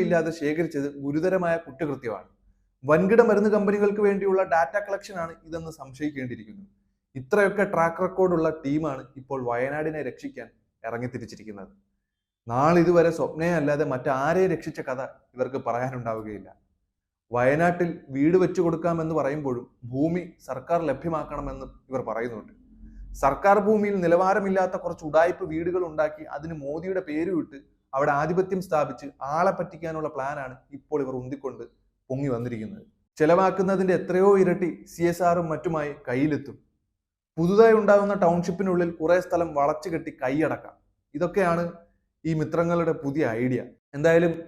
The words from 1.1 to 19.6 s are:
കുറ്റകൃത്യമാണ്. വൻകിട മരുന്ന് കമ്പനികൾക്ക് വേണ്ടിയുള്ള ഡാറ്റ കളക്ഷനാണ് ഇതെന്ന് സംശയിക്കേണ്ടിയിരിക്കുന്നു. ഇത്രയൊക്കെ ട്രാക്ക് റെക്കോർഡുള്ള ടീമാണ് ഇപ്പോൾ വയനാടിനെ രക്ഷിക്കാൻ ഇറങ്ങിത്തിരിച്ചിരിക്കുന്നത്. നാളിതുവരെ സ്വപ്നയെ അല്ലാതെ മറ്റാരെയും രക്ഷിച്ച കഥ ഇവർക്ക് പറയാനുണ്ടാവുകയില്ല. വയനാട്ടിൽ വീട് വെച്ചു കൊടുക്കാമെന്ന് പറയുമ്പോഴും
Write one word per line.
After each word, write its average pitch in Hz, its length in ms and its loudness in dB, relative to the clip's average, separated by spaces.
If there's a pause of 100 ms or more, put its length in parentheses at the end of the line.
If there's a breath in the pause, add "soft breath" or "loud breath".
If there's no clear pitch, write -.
കുറ്റകൃത്യമാണ്. 127 640 -8 (560)
വൻകിട 185 440 6
മരുന്ന് 208 260 4
കമ്പനികൾക്ക് 202 520 2
വേണ്ടിയുള്ള 196 340 2 (120)
ഡാറ്റ 170 220 2 (120)
കളക്ഷനാണ് 190 460 -8 (160)
ഇതെന്ന് 160 300 -10
സംശയിക്കേണ്ടിയിരിക്കുന്നു. 127 840 -10 (560)
ഇത്രയൊക്കെ 202 440 2 (100)
ട്രാക്ക് 165 300 0
റെക്കോർഡുള്ള 175 440 2 (160)
ടീമാണ് 139 380 -2 (180)
ഇപ്പോൾ 135 180 -8 (100)
വയനാടിനെ 147 600 -4
രക്ഷിക്കാൻ 135 400 -12 (400)
ഇറങ്ങിത്തിരിച്ചിരിക്കുന്നത്. 110 840 -10 (840)
നാളിതുവരെ 165 640 4
സ്വപ്നയെ 160 420 -2
അല്ലാതെ 147 320 0
മറ്റാരെയും 147 640 0
രക്ഷിച്ച 160 340 -8
കഥ 131 140 -6 (340)
ഇവർക്ക് 127 320 -2
പറയാനുണ്ടാവുകയില്ല. 113 840 -6 (800)
വയനാട്ടിൽ 165 600 2 (260)
വീട് 156 280 4
വെച്ചു 180 220 2
കൊടുക്കാമെന്ന് 165 540 -2
പറയുമ്പോഴും 135 460 -4 (280)